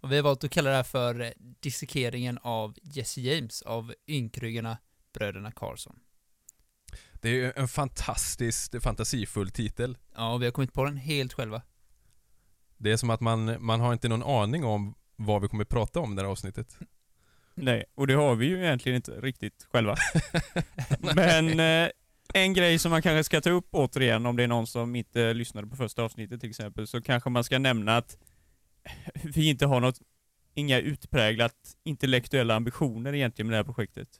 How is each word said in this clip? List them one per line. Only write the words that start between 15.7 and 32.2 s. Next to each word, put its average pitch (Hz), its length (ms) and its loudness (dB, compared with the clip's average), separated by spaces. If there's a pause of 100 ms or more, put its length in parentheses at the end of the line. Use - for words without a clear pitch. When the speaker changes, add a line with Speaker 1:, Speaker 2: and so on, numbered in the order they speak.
Speaker 2:
om 117 140 -4
i - 20 -6
det 95 60 -6
här 98 80 -4
avsnittet. 98 480 -10 (760)
Speaker 3:
Nej, 123 280 0 (120)
och 139 120 0
det 131 60 6
har 143 220 6
vi 113 100 2
ju 180 180 0
egentligen 131 320 0
inte - 160 -4
riktigt - 600 -8
själva. 113 240 4 (1040)
Speaker 2:
<laughs> 156 160 0
Speaker 3:
Men, 160 440 6
eh, 160 320 4 (440)
en 190 180 4
grej 175 260 6
som 170 120 0
man 160 100 4
kanske 156 220 4
ska 151 180 2
ta 175 80 4
upp 175 220 2
återigen, 123 540 2
om 120 100 0
det 120 80 4
är 123 40 2
någon 117 200 2
som 120 280 -4
inte 117 380 0
lyssnade 113 340 -6
på 120 80 -14
första 120 280 -4
avsnittet 113 380 -8
till 117 80 -8
exempel, 107 380 -10
så 120 140 -6
kanske 123 280 0
man 123 140 2
ska 127 160 0
nämna 117 380 2
att - 200 -4 (1040)
vi 156 260 4
inte 143 160 4
har 139 140 6
något, 127 220 2 (520)
inga 143 260 2
utpräglat 117 760 2 (280)
intellektuella 127 720 2